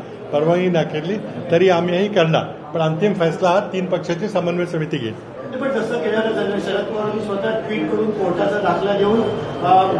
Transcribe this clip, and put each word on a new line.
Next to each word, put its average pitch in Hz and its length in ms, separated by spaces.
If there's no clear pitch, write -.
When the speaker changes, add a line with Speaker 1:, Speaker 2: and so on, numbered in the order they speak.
Speaker 1:
परवानगी 170 360
नाकारली, 156 460
तरी 175 180
आम्हीही 175 400
करणार. 165 360
पण 170 60
अंतिम 160 320
फैसला 175 360
हा 180 120
तीन 185 140
पक्षाची 170 420
समन्वय 175 380
समिती 156 300
घेईल. 110 360
Speaker 2:
पण 269 80
जसं 226 300
केल्यानं 214 340
झालं, 196 260
शरद 202 260
पवारांनी 214 400
स्वतः 202 260
ट्विट 214 400
करून 214 200
कोर्टाचा 202 480
दाखला 196 400
देऊन, 214 240
अ, 185 380